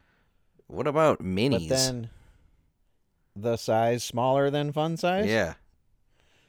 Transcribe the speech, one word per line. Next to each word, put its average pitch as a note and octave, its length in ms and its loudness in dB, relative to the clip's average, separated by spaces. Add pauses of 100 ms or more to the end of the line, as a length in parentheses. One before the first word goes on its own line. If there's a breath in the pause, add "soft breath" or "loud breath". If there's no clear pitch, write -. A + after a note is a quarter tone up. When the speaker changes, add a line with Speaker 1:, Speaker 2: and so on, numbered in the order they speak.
(680)
Speaker 1:
What G2+ 200 -6
about D3+ 360 2
minis? G#2 460 0
Speaker 2:
But C3 60 2
then B2+ 340 -2 (1300)
the A2+ 220 -2
size A#2 460 2
smaller C3 460 0
than D3 220 -2
fun D#3 260 -2
size? F#3 300 -2
Speaker 1:
Yeah. C3+ 260 0 (960)